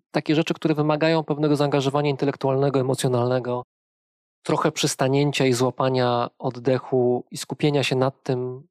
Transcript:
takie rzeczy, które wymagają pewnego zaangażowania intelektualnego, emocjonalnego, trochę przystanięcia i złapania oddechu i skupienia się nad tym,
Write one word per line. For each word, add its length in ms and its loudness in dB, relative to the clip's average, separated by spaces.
takie 240 0
rzeczy, 180 0
które 220 -2
wymagają 480 2
pewnego 320 0
zaangażowania 540 0
intelektualnego, 720 0
emocjonalnego, 840 0
trochę 280 0
przystanięcia 760 0
i 80 4
złapania 760 0
oddechu 920 0
i 60 -14
skupienia 460 0
się 120 -2
nad 280 -2
tym, 480 -6